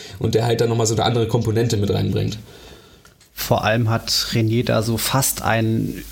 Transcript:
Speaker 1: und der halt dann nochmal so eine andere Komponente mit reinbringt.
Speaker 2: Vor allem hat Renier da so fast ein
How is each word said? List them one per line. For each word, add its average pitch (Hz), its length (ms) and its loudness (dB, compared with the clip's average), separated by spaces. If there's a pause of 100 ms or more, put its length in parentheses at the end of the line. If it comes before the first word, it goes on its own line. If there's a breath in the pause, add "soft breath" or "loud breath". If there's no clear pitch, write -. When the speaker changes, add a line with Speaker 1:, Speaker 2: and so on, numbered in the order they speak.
(200 loud breath)
Speaker 1:
und 113 160 0
der 113 100 2
halt 113 140 2
dann 117 80 4
nochmal 113 200 2
so 117 60 0
eine 107 120 0
andere 117 240 2
Komponente 117 480 2
mit 101 120 0
reinbringt. 101 480 0 (1000 loud breath)
Speaker 2:
Vor - 280 0
allem 110 240 2
hat - 420 -2
Renier 113 320 2
da 113 180 0
so 113 160 -2
fast - 440 0
ein 110 720 -2